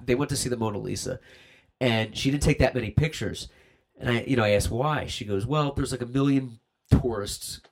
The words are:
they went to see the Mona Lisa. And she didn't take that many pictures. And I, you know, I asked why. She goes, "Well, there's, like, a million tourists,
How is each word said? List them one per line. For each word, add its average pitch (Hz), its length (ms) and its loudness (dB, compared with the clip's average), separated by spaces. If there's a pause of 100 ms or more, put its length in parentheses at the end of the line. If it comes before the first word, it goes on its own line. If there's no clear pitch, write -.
they 120 120 2
went 139 140 0
to 139 60 -4
see - 140 -2
the 120 80 -2
Mona 110 220 -2
Lisa. 98 400 -6 (600)
And 113 380 0
she 139 140 0
didn't 143 120 -2
take 151 160 4
that 131 160 4
many 110 160 -4
pictures. 117 560 -2 (500)
And 127 120 -6
I, 120 180 2
you 135 80 2
know, 113 80 4
I 104 80 2
asked 104 200 2
why. 131 360 -2
She - 180 -8
goes, 101 200 -2
"Well, 143 280 0
there's, 135 180 -2
like, 127 100 -4
a 120 40 -4
million 131 540 2 (320)
tourists, - 720 2 (100)